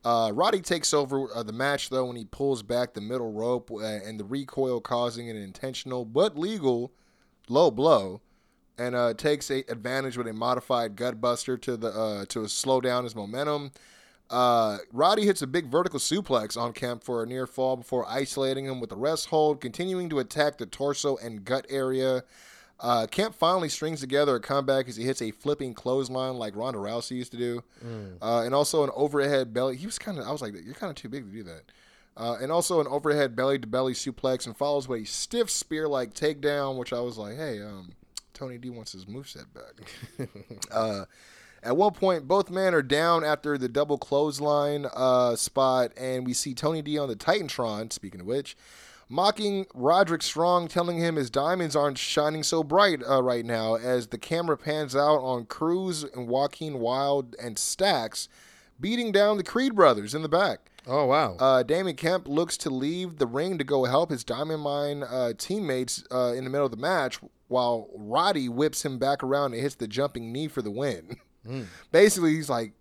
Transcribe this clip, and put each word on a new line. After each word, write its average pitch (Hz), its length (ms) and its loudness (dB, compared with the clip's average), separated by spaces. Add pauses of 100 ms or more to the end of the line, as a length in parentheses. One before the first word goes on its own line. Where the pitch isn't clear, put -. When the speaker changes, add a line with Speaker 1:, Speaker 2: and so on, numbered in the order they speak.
Speaker 1:
Uh, 113 300 2
Roddy 190 260 2
takes 170 320 -2
over, 135 420 0
uh, 117 80 -4
the 107 100 -8
match, 135 360 -2
though, 131 160 0
when 123 120 -6
he 113 100 -12
pulls 139 360 -2
back 120 300 -2
the 107 80 -10
middle 113 320 -4
rope, 120 380 -2
uh, 117 100 -8
and 107 400 -6
the 101 40 -6
recoil 131 560 -2
causing 120 500 -2
an 110 60 -8
intentional 123 680 -8
but 147 320 2
legal 147 560 0 (560)
low 147 220 6
blow, 107 500 2 (560)
and, 123 180 -4
uh, 120 200 2
takes 135 360 -2
a 135 100 -2 (100)
advantage 123 480 -4
with 120 100 -4
a 110 60 -8
modified 120 600 0
gut 117 280 -4
buster 120 340 0
to 120 220 -4
the, 113 100 -4
uh, 104 380 -4
to 110 220 -6
slow 131 340 2
down 123 220 0
his 110 120 -10
momentum. 139 540 -4 (580)
Uh, 117 480 4 (160)
Roddy 185 320 4
hits 202 160 4
a 147 60 -2
big 147 220 -2
vertical 160 320 0
suplex 127 600 0
on 117 140 -2
Kemp 120 280 -6
for 120 200 -2
a 113 40 -4
near 127 200 -6
fall 131 300 0
before 123 300 -2
isolating 135 600 -2
him 131 140 -6
with 113 120 -8
a 95 40 -10
rest 151 300 -2
hold, 151 340 2
continuing 180 500 -4
to 147 80 0
attack 147 400 0
the 110 80 -8
torso 139 500 -2
and 110 300 -12
gut 127 240 -2
area. 131 540 0 (560)
Uh, 117 280 2
Kemp 208 280 -2
finally 170 320 2
strings 156 320 -4
together 139 340 2
a 113 60 0
comeback 135 480 0
as 113 80 -12
he 113 80 -6
hits 131 180 -2
a 110 80 -4
flipping 139 440 -4
clothesline 131 600 -2
like 110 220 -6
Ronda 117 240 -4
Rousey 117 320 -6
used 123 180 -8
to 117 80 -12
do. 120 240 -4 (240)
Speaker 2:
Mm. 104 340 -12
Speaker 1:
Uh, 117 240 2
and 123 80 -2
also 147 300 4
an 135 140 2
overhead 139 580 2
belly. 127 220 0
He 156 100 -12
was 226 140 -8
kinda, 175 240 -8
I 120 80 -6
was 147 100 -6
like, 113 120 -8
"You're 90 200 -14
kinda 185 200 -10
too - 140 -14
big 127 220 -10
to - 0 -
do 107 140 -14
that." 82 180 -16 (540)
Uh, 117 240 -4
and 131 100 -4
also 170 300 2
an 143 80 0
overhead 143 480 2
belly-to-belly 131 560 0
suplex 131 540 -2
and 113 100 -14
follows 143 320 0
with 120 140 -4
a - 40 -10
stiff - 440 -2
spear-like 143 640 -2
takedown, 143 600 0
which 123 160 -6
I 123 80 -2
was 123 160 -4
like, 107 200 -10
"Hey, 139 260 -6
um, 98 300 -16 (420)
Tony 127 240 -12
D 123 120 -12
wants 113 220 -14
his 95 120 -16
moveset 123 500 -14
back." - 760 -14
<laughs> - 0 - (440)
Uh, 107 320 0 (580)
at 123 140 2
one 196 160 6
point, 170 360 0
both 190 220 4
men 185 240 2
are 151 80 4
down 160 420 4
after 147 320 0
the 127 120 -2
double 143 300 2
clothesline, 147 960 0
uh, 123 440 4
spot, 127 600 2
and 131 300 -4
we 123 80 -2
see 135 200 -4
Tony 156 280 -2
D 151 160 -2
on 143 100 -2
the 113 80 -4
Titantron, 120 760 -2
speaking 92 280 -12
of 90 60 -12
which, 135 300 -4 (520)
mocking 202 680 0
Roderick 165 480 4
Strong, 175 460 2
telling 175 300 0
him 170 180 0
his 131 140 -2
diamonds 160 460 0
aren't 143 220 2
shining 151 440 0
so 160 200 2
bright, 160 460 4
uh, 131 140 6
right 123 220 0
now, 113 320 0
as 120 320 0
the 117 100 -8
camera 165 380 0
pans 151 380 -4
out 147 260 6
on 127 260 -2
Cruz 170 580 -2
and 123 240 -10
Joaquin 139 520 0
Wilde 131 600 0
and 113 180 -8
Stacks 156 720 0 (520)
beating 226 320 -2
down 208 240 6
the 190 80 -2
Creed 254 300 0
brothers 120 400 6
in 156 80 -2
the 156 60 -4
back. 160 420 2 (160)
Speaker 2:
Oh, 135 200 2
wow. 127 320 4
Speaker 1:
Uh, 131 240 6
Damon 165 340 0
Kemp 175 320 0
looks 156 300 0
to - 100 -4
leave 156 480 -4
the 143 100 2
ring 156 300 -2
to 147 80 -2
go 135 200 2
help 143 260 4
his 131 120 -4
Diamond 151 400 -4
Mine, 143 400 -2
uh, 123 360 -2
teammates, 143 760 -2
uh, 123 240 2
in 131 80 -6
the 131 60 -6
middle 139 160 2
of 120 60 0
the 110 40 -10
match, 143 440 0 (280)
while 120 460 0
Roddy 131 560 0
whips 147 340 0
him 131 140 -4
back 135 240 2
around 139 320 0
and 117 80 -4
hits 139 140 -2
the 113 120 -4
jumping 117 440 -4
knee 147 160 -4
for 143 120 -4
the 104 100 -4
win. 110 520 -4
<laughs> - 40 -20 (200)
Speaker 2:
Mm. 123 200 -8 (260)
Speaker 1:
Basically, 180 400 8
he's 156 160 -2
like 117 320 -2